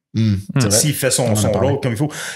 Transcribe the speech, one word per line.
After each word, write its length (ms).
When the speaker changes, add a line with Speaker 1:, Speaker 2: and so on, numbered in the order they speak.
Speaker 1:
Hmm, 200
c'est 140
vrai. 20
Speaker 2:
S'il 220
fait 180
son, 140
Speaker 1:
On 40
en 40
a 20
Speaker 2:
son 160
Speaker 1:
parlé. 180
Speaker 2:
rôle 120
comme 100
il 60
faut, 140